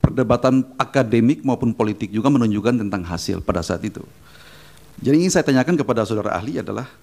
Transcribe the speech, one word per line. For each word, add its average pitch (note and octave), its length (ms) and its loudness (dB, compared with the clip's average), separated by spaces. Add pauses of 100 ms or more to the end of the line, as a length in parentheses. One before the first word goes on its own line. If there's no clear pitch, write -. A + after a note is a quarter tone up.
Perdebatan B2+ 600 2 (100)
akademik B2 680 2
maupun A#2+ 260 0
politik G#2+ 400 -2
juga A2 160 0
menunjukkan A#2 560 2
tentang F#2+ 240 -4
hasil F2 380 -6
pada F2 180 -2
saat E2+ 240 -4
itu. - 160 -10 (960)
Jadi D3+ 240 2
ingin F#3 80 0
saya F3 160 2
tanyakan C#3 320 2
kepada A#2 240 0
saudara G#2 320 -2
ahli G#2+ 240 -6
adalah G#2 240 -8 (200)